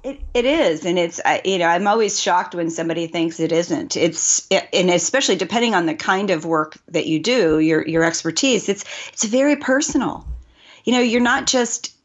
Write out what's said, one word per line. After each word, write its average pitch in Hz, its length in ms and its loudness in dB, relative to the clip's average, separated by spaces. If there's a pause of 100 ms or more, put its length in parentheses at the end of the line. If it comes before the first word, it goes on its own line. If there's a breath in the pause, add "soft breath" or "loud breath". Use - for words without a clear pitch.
It, 277 160 -10 (140)
it 240 140 0
is, 190 400 2
and 180 120 2
it's, 170 280 -2
I, 151 180 2
you 190 140 0
know, 170 80 2
I'm 180 200 2
always 208 340 2
shocked 180 340 -2
when 165 160 -4
somebody 165 360 -4
thinks 165 320 -4
it 160 140 0
isn't. 165 460 -2
It's, - 520 0
it, - 220 2
and 180 180 2
especially 190 460 2
depending 226 380 0
on 170 100 2
the 151 100 -2
kind 196 360 -2
of 170 160 -2
work 156 320 -2 (100)
that 160 180 -2
you 156 140 0
do, 175 380 2
your, 156 280 2
your 165 160 0
expertise. 165 640 0
It's, 202 160 -4 (280 loud breath)
it's - 120 -4
very 262 320 2
personal. 269 680 -2 (580 loud breath)
You 233 100 2
know, 247 60 4
you're 240 200 2
not 247 260 0
just - 480 -2 (100)